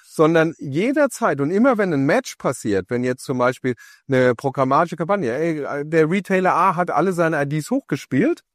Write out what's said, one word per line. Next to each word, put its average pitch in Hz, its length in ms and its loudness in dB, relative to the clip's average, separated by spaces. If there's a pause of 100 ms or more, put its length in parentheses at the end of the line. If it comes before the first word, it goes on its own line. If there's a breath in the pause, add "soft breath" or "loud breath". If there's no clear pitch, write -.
sondern 165 520 2
jederzeit 208 840 -2
und 147 100 -2
immer 233 260 2
wenn 190 160 0
ein 135 120 0
Match 214 320 -2
passiert, 101 520 -2
wenn 123 140 -2
jetzt 127 200 -4
zum 131 140 -6
Beispiel 123 380 0 (320 loud breath)
eine 127 260 4
programmatische 139 600 0
Kampagne, 170 360 -2
ey, 143 560 -4
der 160 220 4
Retailer 185 460 0
A 175 200 2
hat 175 140 -2
alle 185 240 0
seine 165 280 0
I 143 80 -2
Ds 151 220 -6
hochgespielt 247 680 -2 (140)